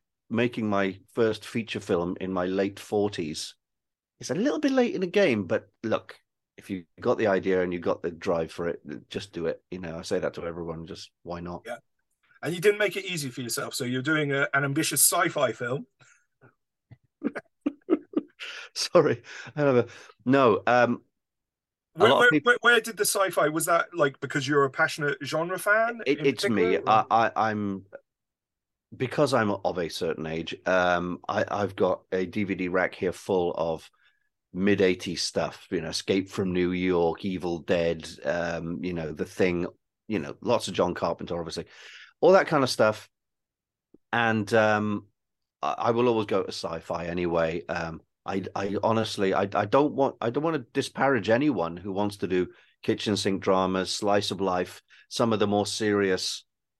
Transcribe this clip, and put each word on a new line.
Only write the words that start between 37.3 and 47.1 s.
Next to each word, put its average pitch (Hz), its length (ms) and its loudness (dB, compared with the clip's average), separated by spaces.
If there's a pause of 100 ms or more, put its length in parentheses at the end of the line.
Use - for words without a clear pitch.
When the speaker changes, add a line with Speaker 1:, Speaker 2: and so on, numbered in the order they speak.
Speaker 1:
Dead, 85 500 -2 (160)
um, 85 580 -4
you 90 120 -4
know, 80 180 -6
The 85 120 -8
Thing, 90 420 0 (420)
you 107 100 -2
know, 71 220 -8
lots 107 280 0
of 95 60 -8
John 90 200 2
Carpenter, 85 440 -4
obviously, 82 280 -8 (540)
all 165 120 8
that 185 160 6
kind 147 140 2
of 127 80 2
stuff. - 380 2 (1040)
And, 110 420 2
um, 107 520 2 (560)
I, 73 160 -2
I 113 120 2
will 120 180 2
always 110 180 2
go 101 160 0
to - 60 -6
sci-fi 85 580 -8
anyway. 85 600 0